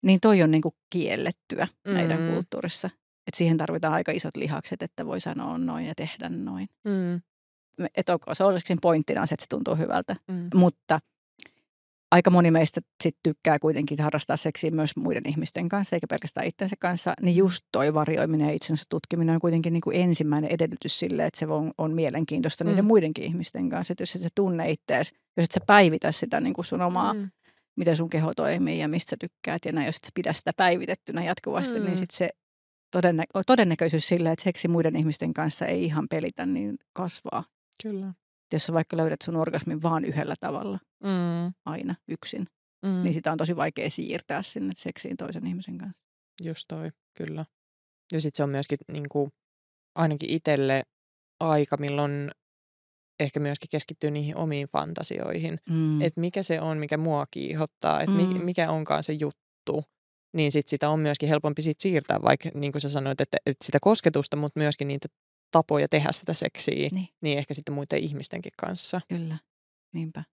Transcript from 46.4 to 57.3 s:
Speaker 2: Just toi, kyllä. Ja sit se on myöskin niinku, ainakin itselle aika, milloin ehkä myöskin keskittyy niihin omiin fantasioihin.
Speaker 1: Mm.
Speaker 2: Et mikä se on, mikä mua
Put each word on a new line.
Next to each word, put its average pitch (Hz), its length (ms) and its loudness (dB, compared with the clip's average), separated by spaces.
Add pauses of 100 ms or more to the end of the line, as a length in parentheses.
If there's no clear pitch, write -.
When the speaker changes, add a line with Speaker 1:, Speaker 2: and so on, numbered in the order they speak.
Speaker 2:
Just 165 260 -8
toi, 160 220 -8 (280)
kyllä. 156 260 -8 (680)
Ja 160 80 -2
sit 151 140 0
se - 80 0
on 143 80 0
myöskin 139 280 -4 (140)
niinku, 143 360 -4 (680)
ainakin 151 360 0
itselle 139 520 2 (580)
aika, 151 360 2
milloin 143 540 -2 (880)
ehkä 143 200 -2
myöskin 147 300 -4
keskittyy 151 400 -4
niihin 147 260 -4
omiin 147 320 -2
fantasioihin. 160 920 -4 (100)
Speaker 1:
Mm. 156 300 0
Speaker 2:
Et 156 160 0
mikä 180 260 -4
se 160 180 -2
on, 156 180 -4
mikä 151 180 -4
mua 151 340 0